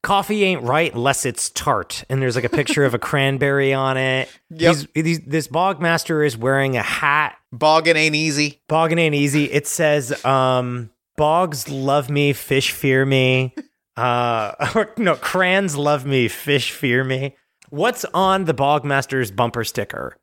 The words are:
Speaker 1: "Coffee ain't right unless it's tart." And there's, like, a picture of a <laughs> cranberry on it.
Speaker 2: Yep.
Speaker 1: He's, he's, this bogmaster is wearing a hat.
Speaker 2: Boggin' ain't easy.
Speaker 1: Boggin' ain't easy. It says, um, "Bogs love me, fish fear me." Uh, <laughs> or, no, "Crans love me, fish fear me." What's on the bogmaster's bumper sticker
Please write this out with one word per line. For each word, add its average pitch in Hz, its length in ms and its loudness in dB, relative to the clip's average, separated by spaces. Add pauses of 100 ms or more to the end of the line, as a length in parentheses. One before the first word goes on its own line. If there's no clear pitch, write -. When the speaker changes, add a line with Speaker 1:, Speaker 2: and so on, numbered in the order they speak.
Speaker 1:
"Coffee 202 420 0
ain't 175 200 0
right 147 280 0
unless 123 320 0
it's - 260 -4
tart." - 600 -4
And 135 100 0
there's, 127 160 0
like, 120 80 -2
a 120 60 0
picture 143 340 0
of 123 80 2
a 120 60 -2
<laughs> - 120 -6
cranberry 139 600 0
on 135 240 0
it. 131 320 -2 (220)
Speaker 2:
Yep. 160 260 2 (180)
Speaker 1:
He's, 160 120 -2
he's, 165 140 -2
this 147 280 -4
bogmaster 165 760 0
is 135 140 0
wearing 135 400 0
a 110 60 -2
hat. 147 540 0 (160)
Speaker 2:
Boggin' 156 440 4
ain't 156 200 2
easy. 147 520 -2
Speaker 1:
Boggin' 160 300 2
ain't 160 160 2
easy. 143 360 2
It 143 160 -2
says, 147 580 0
um, 127 680 0 (260)
"Bogs 156 540 0
love 139 400 -2
me, 143 240 2
fish - 380 -2
fear 135 340 2
me." 131 480 2 (420)
Uh, 120 560 0 (120)
<laughs> - 100 -6
or, 214 240 -2
no, 185 160 2
"Crans 185 640 0
love 147 260 0
me, 135 240 2
fish 143 440 -2
fear 127 320 0
me." 131 320 -6 (340)
What's 208 420 -2
on 190 320 2
the 156 100 0
bogmaster's 135 760 0
bumper 113 340 -2
sticker - 580 -8